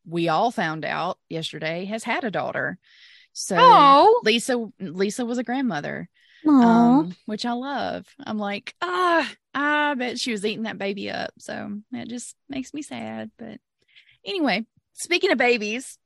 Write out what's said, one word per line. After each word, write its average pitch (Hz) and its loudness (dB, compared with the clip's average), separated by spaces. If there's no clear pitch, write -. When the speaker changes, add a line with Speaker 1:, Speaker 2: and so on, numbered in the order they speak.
Speaker 1:
we 170 -2
all 202 2
found 160 -4
out 160 -4
yesterday 160 -8
has 220 -8
had 247 -4
a 226 -4
daughter. 139 -4
So - -4
Speaker 2:
Oh. 403 8
Speaker 1:
Lisa, 226 0
Lisa 196 -4
was 240 -4
a 254 -4
grandmother, 170 -4
Speaker 3:
Aw. - 6
Speaker 1:
um, 240 6
which 214 -8
I 240 -4
love. 226 -6
I'm 220 -8
like, 202 -8
"Ah, 349 0
I 294 0
bet 247 -6
she 247 -4
was 208 -4
eating 214 -4
that 196 -8
baby 196 -6
up." - -6
So - -10
that 240 -10
just 240 -12
makes 269 -10
me 294 -10
sad. 220 -12
But 226 -16
anyway, 262 -2
speaking 359 0
of 247 2
babies, 240 0